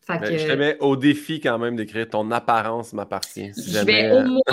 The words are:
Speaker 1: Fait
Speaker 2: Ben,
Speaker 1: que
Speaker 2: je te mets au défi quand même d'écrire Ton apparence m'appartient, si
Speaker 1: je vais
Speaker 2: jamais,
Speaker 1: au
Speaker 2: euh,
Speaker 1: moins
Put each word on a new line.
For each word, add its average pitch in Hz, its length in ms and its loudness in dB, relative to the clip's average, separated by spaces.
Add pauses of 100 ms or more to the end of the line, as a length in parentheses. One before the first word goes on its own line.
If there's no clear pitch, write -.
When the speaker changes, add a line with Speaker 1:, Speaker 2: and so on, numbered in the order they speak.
Speaker 1:
Fait 175 140 -4
Speaker 2:
Ben, 107 100 -4
Speaker 1:
que 165 80 0
Speaker 2:
je 156 80 -2
te 151 60 0
mets 143 300 2
au 139 160 4
défi 147 420 0
quand 120 180 0
même 120 200 -2
d'écrire 110 320 -6
Ton 107 220 -2
apparence 117 600 0
m'appartient, 101 600 -8
si 202 180 -10
Speaker 1:
je 208 80 0
vais 208 140 2
Speaker 2:
jamais, 220 180 2
Speaker 1:
au 240 60 6
Speaker 2:
euh, 262 80 4
Speaker 1:
moins 254 160 2 (120)